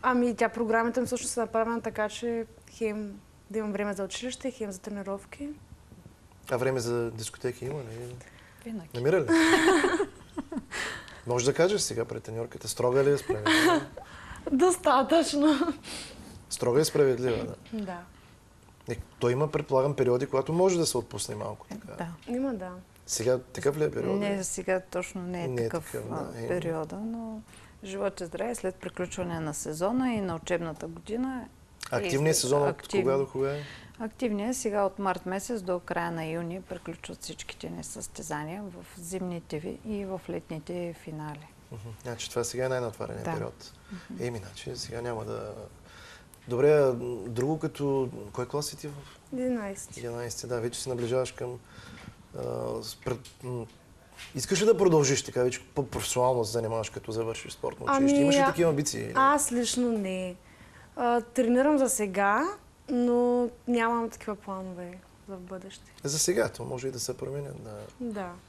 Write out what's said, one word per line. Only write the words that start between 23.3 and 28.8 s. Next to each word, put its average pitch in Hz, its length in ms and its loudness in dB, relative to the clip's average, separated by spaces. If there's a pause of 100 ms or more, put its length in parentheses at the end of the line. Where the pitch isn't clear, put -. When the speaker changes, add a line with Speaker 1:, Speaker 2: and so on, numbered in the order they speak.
Speaker 2:
такъв - 380 -2
ли 151 60 2
е 147 80 2
период? 185 280 0
Speaker 3:
Не, 202 240 -2
сега 185 380 -2
точно 185 400 -6
не 175 220 -6
е - 40 -4
Speaker 2:
Не 123 140 -2
е 117 40 2
Speaker 3:
такъв, 156 200 -4
Speaker 2:
такъв, 117 240 -8
да. - 260 -6
Speaker 3:
а, 117 80 -8
Speaker 2:
Е. 117 40 -6
Speaker 3:
периода, 165 480 -4
но 220 460 -8 (420)
живот 196 380 -4
и 180 40 -6
здраве, 196 300 -4
след 185 200 -4
приключване 175 640 -4